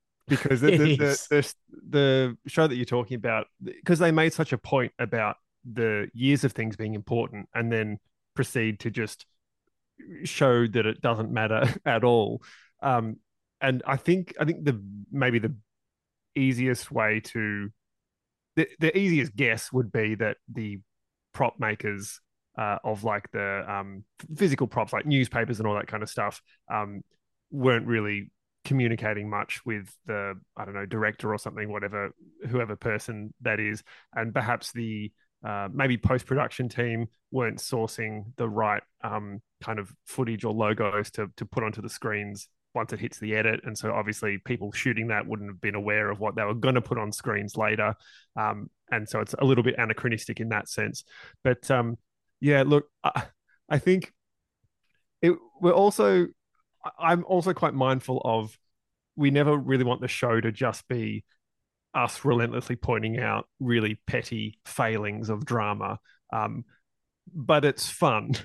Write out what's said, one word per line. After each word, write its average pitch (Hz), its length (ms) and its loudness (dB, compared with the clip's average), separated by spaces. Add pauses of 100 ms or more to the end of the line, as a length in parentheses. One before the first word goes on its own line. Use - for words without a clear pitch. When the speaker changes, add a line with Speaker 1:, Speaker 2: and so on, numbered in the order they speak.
(280)
Speaker 1:
because 135 320 2
the, 135 60 6
Speaker 2:
<laughs> 190 100 8
Speaker 1:
the, 151 140 6
Speaker 2:
It 139 100 4
is. 139 280 0
Speaker 1:
the, 147 80 4 (520)
the, 135 560 4
the 143 60 -12
show 160 160 4
that 131 100 0
you're 123 80 0
talking 123 320 -2
about, 110 300 -2 (400)
'cause 175 120 4
they 170 140 6
made 160 220 4
such 160 180 -2
a 123 60 -2
point 131 400 0
about 110 380 -2 (280)
the 110 480 -2
years 135 320 2
of 131 80 2
things 110 240 -6
being 107 180 -4
important 107 600 -4
and 117 180 0
then 107 260 -2 (360)
proceed 110 460 -2
to 120 100 -4
just 107 340 -6 (1000)
show 123 420 4
that 110 180 2
it 110 160 0
doesn't 110 300 0
matter 110 320 2 (180)
<laughs> - 60 -4
at 117 180 4
all. 117 380 4 (400)
Um, 113 340 0 (440)
and 131 260 0
I 135 100 0
think, 175 420 2
I 151 60 2
think 156 200 -2
the, 120 180 0 (280)
maybe 127 280 2
the 110 160 0 (800)
easiest 131 560 2
way 107 300 2
to, 104 500 -4 (840)
the, 160 120 2 (120)
the 160 180 2
easiest 160 360 2
guess 113 380 0
would 123 200 0
be 110 240 0
that 104 200 -2 (160)
the 104 280 -8 (520)
prop - 260 -2
makers, 104 600 -6 (380)
uh, 104 260 -2
of, 107 180 -4
like, 104 280 -4
the, 98 360 -4
um, 98 380 -8 (160)
f-, 156 180 -14
physical 143 280 2
props, 113 260 -2
like - 140 -2
newspapers 123 520 0
and 110 80 -2
all 104 100 0
that 101 100 -4
kind 107 160 -8
of 107 80 -10
stuff, 104 320 -6 (280)
um, 101 320 -6 (480)
weren't 123 360 2
really 104 440 -2 (340)
communicating 110 680 0
much 104 340 -6
with 104 300 -8 (120)
the, 101 280 -6 (220)
I 107 80 -10
don't 101 100 -12
know, 101 100 -6
director 107 480 -2
or 104 60 -2
something, 107 320 -8
whatever, 101 400 -6 (380)
whoever 113 280 -2
person 107 640 -6
that 110 180 0
is. 107 240 -4 (320)
And 113 200 -4
perhaps 120 380 -2
the, 110 400 -6 (340)
uh, 101 260 -6
maybe 135 240 2
post-production 127 720 0
team 117 380 -2 (240)
weren't 113 280 -2
sourcing 110 640 -6 (120)
the 117 120 -2
right, 104 340 0 (200)
um, 104 380 -8 (220)
kind 110 160 -6
of 98 140 -10 (120)
footage 117 400 -4
or 110 80 -2
logos 104 600 0
to, 101 240 -6
to 101 100 -8
put 113 180 -4
onto 107 160 -6
the 104 80 -10
screens 104 600 -8 (260)
once 117 180 -4
it 107 80 -8
hits - 180 -10
the 107 160 -4
edit. 110 300 0
And 107 120 -8
so 110 160 -4
obviously 104 460 -2
people 101 340 -6
shooting 113 360 -2
that 104 180 -2
wouldn't 104 240 -8
have 95 100 -16
been 104 140 -4
aware 104 360 0
of 101 100 -4
what 104 160 -2
they 110 80 0
were 107 100 -2
gonna 123 260 4
put 120 160 -4
on 107 160 -4
screens 104 440 -4
later. 107 380 2 (400)
Um, 107 360 -4 (200)
and 110 160 -2
so 113 140 -2
it's 113 180 -6
a 143 60 2
little 131 200 6
bit 123 140 2
anachronistic 113 640 -2
in 113 100 -4
that 107 180 -4
sense. - 360 -6 (400)
But, 127 260 0
um, 120 280 2 (420)
yeah, 139 260 6
look, 147 200 6 (180)
I, - 200 0 (440)
I 151 100 2
think 185 340 2 (1080)
it, 175 140 6 (260)
we're 175 120 6
also, 196 560 6 (560)
I, - 140 -6
I'm 170 280 4
also 180 260 2
quite 160 220 0
mindful 131 500 0
of, 110 320 0 (600)
we 143 140 4
never 147 260 4
really 127 280 2
want 123 160 0
the 123 80 -4
show 117 320 2
to 113 100 0
just 113 380 -4
be 107 360 -4 (720)
us - 300 -2
relentlessly 120 500 2
pointing 113 440 -2
out 110 280 -2 (140)
really 113 460 0
petty 110 580 -4
failings 110 640 -2
of 107 160 -2
drama. 104 540 -2 (340)
Um, 113 320 -4 (680)
but 147 340 2
it's - 240 -2
fun. 113 420 0 (120)